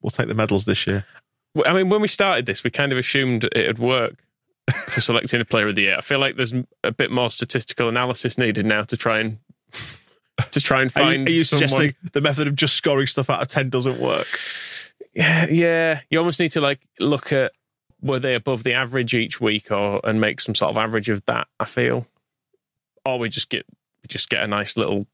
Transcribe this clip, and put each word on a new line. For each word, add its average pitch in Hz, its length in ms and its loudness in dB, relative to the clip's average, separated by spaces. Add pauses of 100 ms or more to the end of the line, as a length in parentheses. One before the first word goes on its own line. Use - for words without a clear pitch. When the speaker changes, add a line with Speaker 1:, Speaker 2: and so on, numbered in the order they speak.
Speaker 1:
We'll 113 80 -2
take 117 180 -2
the 110 60 -4
medals 107 300 2
this 104 220 0
year. 98 180 -2 (500)
Speaker 2:
Well, 151 120 2
I 156 60 4
mean, 190 160 4
when 214 120 4
we 202 80 2
started 170 380 2
this, - 180 -4
we 123 60 0
kind 139 220 0
of 127 60 0
assumed 127 460 0 (100)
it 110 120 2
would 113 120 0
work 120 360 0 (760)
for - 120 -2
selecting 120 400 0
a 117 40 0
player 107 240 2
of 101 60 -2
the 101 80 2
year. 98 140 2
I - 60 -2
feel 139 160 -2
like 135 180 -2
there's 117 160 -2
m-, 127 140 -4 (180)
a 120 80 0
bit 120 180 0
more 123 200 0
statistical - 580 -4
analysis 123 500 -2
needed 110 280 2
now 107 180 2
to 113 120 -4
try 113 240 0
and, 110 180 -4 (580)
<laughs> - 540 -8
to 143 100 0
try 131 220 2
and 127 140 0
Speaker 1:
Are - 40 2
you, 135 60 6
Speaker 2:
find 135 220 2
Speaker 1:
are 165 40 2
you 165 120 4
Speaker 2:
someone. 147 240 2
Speaker 1:
suggesting 143 440 0
the 143 80 0
method 147 280 0
of 147 80 0
just 143 180 2
scoring 139 320 2
stuff 135 240 -2
out 98 120 0
of 127 60 -4
ten 131 220 -2
doesn't 127 280 0
work? 123 280 0 (880)
Speaker 2:
Yeah, 160 320 2
yeah. 165 540 2 (100)
You 156 80 2
almost 170 200 0
need 165 140 0
to, 165 80 0
like, 139 200 0 (200)
look 139 320 0
at 131 200 2 (480)
were 131 200 -2
they 131 160 0
above 117 260 -2
the 120 120 2
average 123 400 0
each 117 260 -2
week, 107 320 0
or, 101 320 0
and 110 160 2
make 107 200 0
some 107 140 -4
sort - 160 2
of 110 80 -2
average 110 320 -2
of 101 160 -2
that, 117 220 -2 (100)
I 113 60 -2
feel. 123 420 -2 (1000)
Or 131 140 0
we 117 100 -2
just - 200 -4
get, - 160 -6 (380)
we - 40 -20
just - 240 -6
get - 140 0
a - 20 -4
nice 104 300 -2
little 101 380 -2